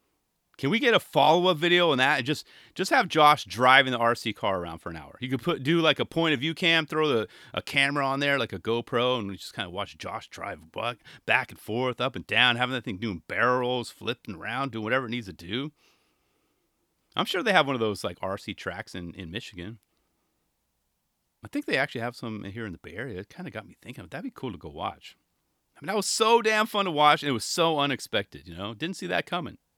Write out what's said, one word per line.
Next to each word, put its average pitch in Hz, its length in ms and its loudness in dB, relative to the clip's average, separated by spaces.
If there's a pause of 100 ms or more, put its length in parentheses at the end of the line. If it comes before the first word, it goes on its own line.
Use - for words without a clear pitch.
(580)
Can 139 140 -2
we 226 80 2
get 247 160 4
a 175 40 6
follow-up 165 580 4
video 175 340 4
on 127 80 2
that? 139 180 4
And 131 80 -2
just, 143 220 -4 (260)
just - 160 -4
have 254 180 2
Josh 151 380 6
driving 127 460 6
the 123 80 0
R 117 160 4
C 113 180 -6
car 95 260 -2
around 85 200 -8
for - 100 -12
an 82 80 -10
hour. 73 240 -16
You 127 80 -8
could 127 140 -4
put, 165 180 -2
do, 165 200 2
like, 151 180 2
a 123 60 0
point 165 280 0
of 131 60 0
view 156 160 -2
cam, 165 320 2
throw 156 200 0
the, 113 200 2 (260)
a - 80 -4
camera 139 460 2
on 135 120 0
there, 143 200 2
like 113 140 -4
a 92 60 -6
GoPro, 120 600 0
and 101 80 -4
we 98 100 -8
just - 160 -16
kinda 95 160 -8
watch 92 300 -8
Josh 101 300 -10
drive 87 420 -12
back, 113 260 -6 (300)
back 120 240 2
and - 80 -18
forth, 120 420 -4
up 127 140 -2
and 92 100 -10
down, 120 300 4
having 123 180 0
that 123 100 -4
thing 104 140 -6
doing 101 300 -4
barrel 120 320 2
rolls, 123 320 -2
flipping 107 420 -8
around, 113 380 -6
doing 107 120 -6
whatever 123 220 0
it 113 60 -8
needs 120 160 -8
to 90 60 -12
do. 113 380 -8 (1400)
I'm 170 100 -2
sure - 160 -4
they 226 120 0
have 160 120 6
one 135 100 -2
of 120 40 0
those, 107 240 0
like, 90 180 -6
R 95 160 -4
C - 160 -8
tracks 92 400 -10
in, 87 200 -8
in 85 180 -12
Michigan. 98 480 -12 (1600)
I 110 40 -14
think 294 180 -6
they 180 120 -2
actually 131 240 -2
have 120 140 -6
some 110 280 -8
here 101 220 -10
in 98 80 -10
the 80 40 -14
Bay - 160 -18
Area. 104 260 -10
It 101 100 -12
kinda 180 200 -16
got 104 180 -12
me 90 140 -20
thinking, 113 260 -16
that'd 143 160 -12
be 269 60 -10
cool - 220 -10
to 85 60 -10
go 78 120 -14
watch. 85 480 -10 (580)
I - 60 -20
mean, 143 60 -14
that 196 80 -4
was 202 120 -2
so 233 340 4
damn 214 240 2
fun 202 200 0
to 185 60 -2
watch, 147 300 6
and 147 80 -4
it 135 40 2
was 113 120 -4
so 165 340 2
unexpected, 113 680 -2
you 85 80 -14
know? 101 180 -8
Didn't 160 240 -8
see 180 100 -10
that 175 200 -2
coming. 175 300 -8 (200)